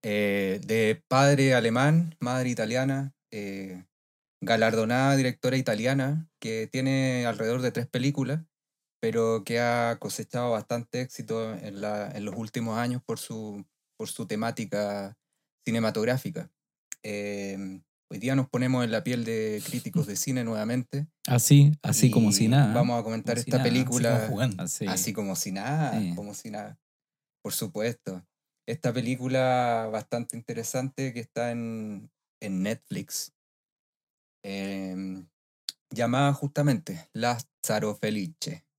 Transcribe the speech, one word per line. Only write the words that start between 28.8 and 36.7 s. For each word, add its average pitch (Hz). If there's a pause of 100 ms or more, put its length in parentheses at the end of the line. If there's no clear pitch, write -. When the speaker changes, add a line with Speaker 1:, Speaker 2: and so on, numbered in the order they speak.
Speaker 1:
película 123
bastante 117
interesante 127
que 120
está 117
en, 113 (300)
en 95
Netflix, - (1080)
em, 95 (640)
llamada 123
justamente 139